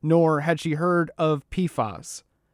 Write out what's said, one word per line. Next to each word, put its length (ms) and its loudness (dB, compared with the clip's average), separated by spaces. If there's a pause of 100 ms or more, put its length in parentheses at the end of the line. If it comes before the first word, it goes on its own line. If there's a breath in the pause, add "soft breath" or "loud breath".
Nor 400 4
had 200 -2
she 140 -4
heard 420 0
of 320 -2
P 180 -2
fas, 560 -8 (300)